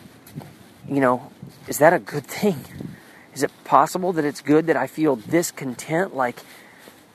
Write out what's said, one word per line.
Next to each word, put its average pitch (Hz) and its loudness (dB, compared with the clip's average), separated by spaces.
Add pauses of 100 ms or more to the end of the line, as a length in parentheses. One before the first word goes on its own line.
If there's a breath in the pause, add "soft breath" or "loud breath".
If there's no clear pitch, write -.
(880)
you 139 -2
know, 123 2 (360)
is - -6
that 160 8
a 156 0
good 131 -8
thing? 180 -2 (680 loud breath)
Is 139 -2
it - -2 (120)
possible 175 2
that 156 0
it's 143 -4
good 156 4
that 160 2
I 131 -2
feel 151 0
this 151 -2
content? 151 -6
Like, 123 -2 (760 loud breath)